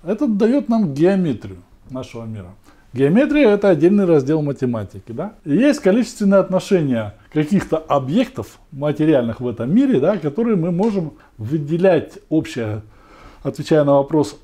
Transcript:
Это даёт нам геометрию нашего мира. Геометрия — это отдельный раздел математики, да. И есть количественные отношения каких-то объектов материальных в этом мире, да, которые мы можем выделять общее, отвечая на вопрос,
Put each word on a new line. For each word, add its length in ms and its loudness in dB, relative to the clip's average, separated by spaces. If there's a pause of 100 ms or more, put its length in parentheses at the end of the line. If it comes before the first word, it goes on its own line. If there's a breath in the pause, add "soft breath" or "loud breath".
Это 240 -4
даёт 420 0
нам 240 0
геометрию 640 0 (320)
нашего 360 -12
мира. 280 -14 (400 soft breath)
Геометрия — 640 4
это 120 2
отдельный 360 4
раздел 360 2
математики, 720 -6
да. 200 -10 (120)
И 100 -2
есть 240 2
количественные 600 2
отношения 760 -2 (180 soft breath)
каких-то 440 0
объектов 840 -2 (140)
материальных 640 0
в 80 -4
этом 260 -4
мире, 280 2
да, 160 0
которые 400 -2
мы 140 -2
можем 420 -2 (240 soft breath)
выделять 840 -2 (100)
общее, 520 -4 (600 soft breath)
отвечая 440 0
на 80 4
вопрос, 500 0